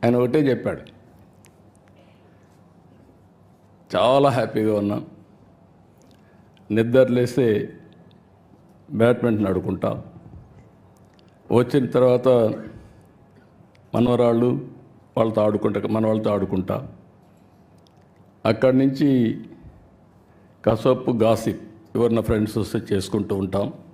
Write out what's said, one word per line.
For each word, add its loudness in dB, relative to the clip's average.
ఆయన 2
ఒకటే 0
చెప్పాడు, -2
"చాలా 4
హ్యాపీగా 0
ఉన్నా, -2
నిద్ర 4
లేస్తే 0
బ్యాడ్మింటన్ 0
ఆడుకుంటా, -4
వచ్చిన 0
తర్వాత 2
మనవరాళ్ళు 0
వాళ్ళతో 0
ఆడుకుంటా, 0
మనవాళ్ళతో -2
ఆడుకుంటా, -4
అక్కడి 4
నుంచి 2
కసపు 2
గాసిప్ 0
ఎవరన్నా 0
ఫ్రెండ్స్ -2
వస్తే -4
చేసుకుంటూ -4
ఉంటాం -4